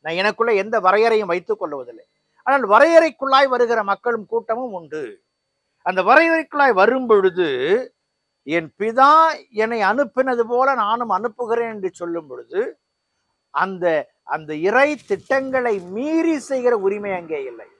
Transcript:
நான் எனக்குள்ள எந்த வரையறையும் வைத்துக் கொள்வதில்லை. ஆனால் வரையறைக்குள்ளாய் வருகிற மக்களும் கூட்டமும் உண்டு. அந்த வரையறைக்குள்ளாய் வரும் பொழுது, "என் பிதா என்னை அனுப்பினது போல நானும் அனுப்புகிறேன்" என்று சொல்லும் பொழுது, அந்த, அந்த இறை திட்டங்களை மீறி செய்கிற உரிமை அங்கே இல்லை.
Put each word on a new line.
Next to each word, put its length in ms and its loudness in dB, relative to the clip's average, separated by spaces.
நான் 140 -8
எனக்குள்ள 400 0
எந்த 260 0
வரையறையும் 460 2
வைத்துக் 320 -4
கொள்வதில்லை. 480 -12
ஆனால் 260 0
வரையறைக்குள்ளாய் 800 4
வருகிற 340 0
மக்களும் 440 -4
கூட்டமும் 460 -6
உண்டு. 500 -12
அந்த 200 -2
வரையறைக்குள்ளாய் 720 4
வரும் 340 2
பொழுது, 420 2
"என் 360 -4
பிதா 720 2
என்னை 300 -4
அனுப்பினது 600 -2
போல 340 0
நானும் 360 -2
அனுப்புகிறேன்" 640 -4
என்று 180 -8
சொல்லும் 340 -8
பொழுது, 520 -8
அந்த, 640 -2
அந்த 320 -10
இறை 420 0
திட்டங்களை 840 -4
மீறி 580 -2
செய்கிற 380 -2
உரிமை 360 -4
அங்கே 300 -8
இல்லை. 240 -14